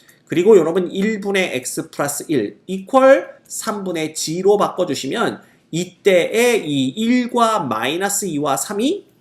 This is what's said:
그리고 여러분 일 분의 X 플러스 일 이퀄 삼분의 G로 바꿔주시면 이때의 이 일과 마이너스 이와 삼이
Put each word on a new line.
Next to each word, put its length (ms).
그리고 300
여러분 340
일 300
분의 360
X 340
플러스 380
일 380
이퀄 580
삼분의 680
G로 420
바꿔주시면 840
이때의 1000
이 200
일과 720
마이너스 680
이와 300
삼이 500